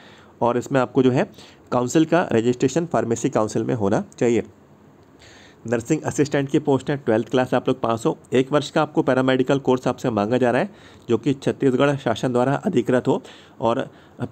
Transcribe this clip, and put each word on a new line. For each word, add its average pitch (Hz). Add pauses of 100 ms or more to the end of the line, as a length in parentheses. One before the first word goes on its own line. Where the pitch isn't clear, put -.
(420)
और 120
इसमें 131
आपको 127
जो 127
है 139 (420)
काउंसिल 123
का 165
रजिस्ट्रेशन 123
फार्मेसी 113
काउंसिल 110
में 131
होना 110 (140)
चाहिए। 117 (1200)
नर्सिंग 117
असिस्टेंट 139
की 156
पोस्ट 139
है, 147
ट्वेल्थ 117
क्लास 127
आप 123
लोग 127
पास 113
हो। 160 (140)
एक 135
वर्ष 143
का 160
आपको 151
पैरामेडिकल 131
कोर्स 131
आपसे 131
मांगा 107
जा 127
रहा 123
है, 202 (380)
जो 113
कि 143
छत्तीसगढ़ 135
शासन 127
द्वारा 123
अधिकृत 127
हो। 190 (380)
और 120 (420)